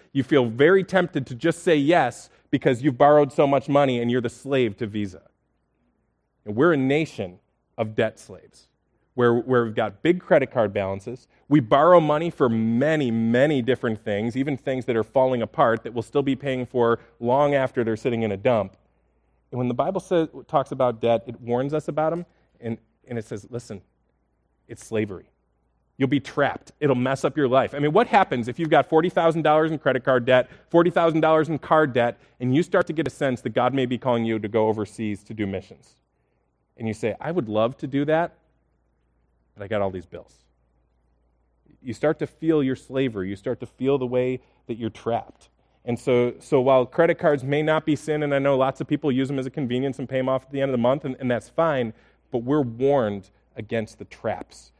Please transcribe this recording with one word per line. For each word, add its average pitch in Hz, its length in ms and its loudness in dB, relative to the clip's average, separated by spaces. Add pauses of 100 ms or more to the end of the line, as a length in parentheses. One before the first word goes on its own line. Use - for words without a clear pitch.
(140)
you 135 100 0
feel 131 220 2
very 151 380 4
tempted 175 440 -2
to 131 80 -14
just 156 280 -2
say 170 120 4
yes 143 540 0 (200)
because 127 320 2
you've 135 160 0
borrowed 147 340 6
so 151 160 2
much 139 200 0
money 139 340 2
and 120 100 0
you're 123 100 0
the 117 80 -4
slave 131 480 -2
to 120 80 -8
Visa. 101 360 -8 (1200)
And 107 100 -10
we're 160 180 4
a 147 40 2
nation 131 600 -2 (380)
of 110 180 -6
debt 110 240 -2
slaves, - 480 -20 (480)
where, 120 180 4
where 120 300 0
we've 110 120 -6
got 107 260 -6
big 175 180 2
credit 143 320 2
card 107 220 0
balances. 98 540 -6 (200)
We 143 140 4
borrow 147 380 6
money 156 300 0
for 135 200 2
many, 120 600 0
many 123 520 2
different 117 420 -2
things, 107 320 -4
even 139 220 -2
things 131 280 -6
that 120 100 -2
are 110 80 0
falling 131 380 0
apart 113 420 0
that 117 100 -12
we'll 117 100 -6
still 143 200 -2
be 135 120 -2
paying 131 300 -6
for 117 340 0 (200)
long 139 360 2
after 127 280 -2
they're 110 140 -2
sitting 113 260 -2
in 104 80 -2
a 98 60 -4
dump. 101 380 0 (760)
And 127 60 -10
when 123 120 -2
the 123 40 -2
Bible 170 280 -4
says, 165 260 -2 (200)
talks 139 240 -2
about 123 300 -2
debt, 117 260 0
it 117 140 -14
warns 123 320 -4
us 151 140 -6
about 156 260 -2
'em, 175 120 -8 (340)
and, 113 180 -8 (300)
and 120 100 -10
it 110 80 -8
says, 104 240 -14
"Listen, 117 320 -14 (880)
it's 117 160 -20
slavery. 104 400 -6 (720)
You'll 135 100 0
be 135 140 -2
trapped. - 580 -4
It'll 139 160 2
mess 131 300 -2
up 143 100 -4
your 139 140 0
life." 127 240 2
I 143 60 -8
mean, 147 120 0
what 214 160 2
happens 127 400 0
if 123 120 -8
you've 165 100 -4
got 147 180 4
forty 160 220 2
thousand 165 320 0
dollars 156 300 2
in 156 60 -4
credit 131 280 -2
card 127 180 2
debt, 127 260 4 (200)
forty 170 200 4
thousand 165 300 2
dollars 156 300 2
in 151 100 -4
car 156 260 4
debt, 120 320 0 (220)
and 127 160 0
you 170 80 4
start 180 240 0
to 165 60 -6
get 151 140 -4
a - 20 -8
sense 131 320 -4
that 113 80 -8
God 127 240 0
may 131 120 0
be 123 120 -4
calling 120 260 0
you 113 160 -2
to 104 80 -6
go 110 220 0
overseas 107 560 -6
to - 80 -16
do 107 120 -6
missions? - 520 -10 (800)
And 110 100 -8
you 110 60 -2
say, 104 260 -4
"I 156 120 -8
would 151 180 -6
love 110 300 -2
to 151 80 -10
do 139 180 -4
that, 160 320 -2 (1160)
but 101 120 -16
I - 20 -14
got 104 140 -2
all 98 100 -2
these 90 140 -10
bills." - 400 -20 (1400)
You 127 100 -10
start 156 260 -2
to 147 80 -6
feel 160 360 -2
your 131 140 -2
slavery. 123 500 -4
You 98 80 -8
start 120 240 -8
to 123 60 -14
feel 135 320 -2
the 127 100 -4
way 127 320 -2 (280)
that 117 100 -8
you're 110 140 -6
trapped. - 580 -8 (340)
And 120 140 -4
so, 123 420 0
so 135 220 0
while 131 240 4
credit 165 320 2
cards 147 260 0
may 143 200 -2
not 156 240 0
be 151 80 2
sin, 151 260 -4
and 143 140 -2
I 139 40 0
know 139 160 2
lots 131 260 0
of 147 60 -8
people 147 240 -2
use 131 160 0
them 139 120 -6
as 131 80 -6
a - 20 -12
convenience 127 480 -4
and 131 100 -10
pay 131 120 -4
'em 131 100 -2
off 131 140 -2
at - 80 -20
the 139 100 -6
end 139 80 0
of 135 40 -2
the 123 40 0
month, 127 280 0
and, 131 140 -8
and 127 100 -4
that's 117 200 -4
fine, 135 440 -2 (360)
but 120 140 -4
we're 143 180 0
warned 117 720 -2 (240)
against 113 420 -6
the 95 80 -18
traps - 760 -10